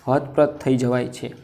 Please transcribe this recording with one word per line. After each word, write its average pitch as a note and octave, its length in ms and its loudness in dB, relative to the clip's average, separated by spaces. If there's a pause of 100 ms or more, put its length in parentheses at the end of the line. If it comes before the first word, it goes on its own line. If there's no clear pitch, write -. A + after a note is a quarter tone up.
હતપ્રત D3 500 2
થઈ C3 180 2
જવાય B2 320 0
છે. - 360 -12